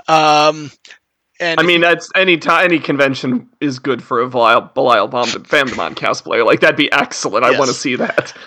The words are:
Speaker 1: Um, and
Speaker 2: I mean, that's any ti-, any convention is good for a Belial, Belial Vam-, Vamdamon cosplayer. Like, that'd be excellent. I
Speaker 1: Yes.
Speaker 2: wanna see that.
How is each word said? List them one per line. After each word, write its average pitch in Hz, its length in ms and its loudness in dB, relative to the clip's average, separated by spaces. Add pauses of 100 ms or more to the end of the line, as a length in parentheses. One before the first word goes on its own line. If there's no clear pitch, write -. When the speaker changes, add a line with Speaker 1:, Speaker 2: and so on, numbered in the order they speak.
Speaker 1:
Um, 151 640 2 (720)
and 165 180 -2
Speaker 2:
I 160 40 2
mean, 170 180 2
that's 170 340 0
any 185 220 2
ti-, 151 140 -6
any 170 280 2
convention 135 720 -2 (100)
is 135 200 -4
good 127 240 -4
for 120 180 -2
a 127 80 -2
Belial, 117 320 2 (120)
Belial 117 360 2
Vam-, 123 160 -2 (180)
Vamdamon 117 520 -2
cosplayer. - 500 -2
Like, 131 160 2
that'd 160 160 2
be 147 140 0
excellent. 127 520 -2
I 123 80 4
Speaker 1:
Yes. 131 80 0
Speaker 2:
wanna 127 140 0
see 127 240 -4
that. 117 360 -4 (140)